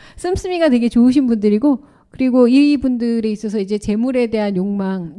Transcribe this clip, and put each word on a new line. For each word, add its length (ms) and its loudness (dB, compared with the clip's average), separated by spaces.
씀씀이가 520 -2
되게 200 2
좋으신 380 4
분들이고, 580 0
그리고 380 2
이분들에 840 0
있어서 280 -6
이제 180 -4
재물에 500 -2
대한 300 -2
욕망, 600 -4